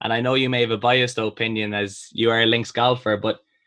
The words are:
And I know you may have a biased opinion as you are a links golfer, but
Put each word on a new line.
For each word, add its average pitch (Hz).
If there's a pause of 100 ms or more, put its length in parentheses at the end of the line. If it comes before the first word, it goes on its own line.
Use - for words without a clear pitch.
And 113
I 117
know 127
you 131
may 123
have 113
a 113
biased 123
opinion 110
as 101
you 113
are 113
a 117
links 117
golfer, 120
but 107 (280)